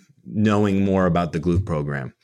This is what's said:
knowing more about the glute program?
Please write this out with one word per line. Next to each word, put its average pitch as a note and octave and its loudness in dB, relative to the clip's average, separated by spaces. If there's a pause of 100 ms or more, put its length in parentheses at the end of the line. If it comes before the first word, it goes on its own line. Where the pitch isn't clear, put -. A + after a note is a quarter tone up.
(240)
knowing G#2 2
more F#2+ 2
about F2 0
the E2 -4
glute F2 0
program? C#2+ -6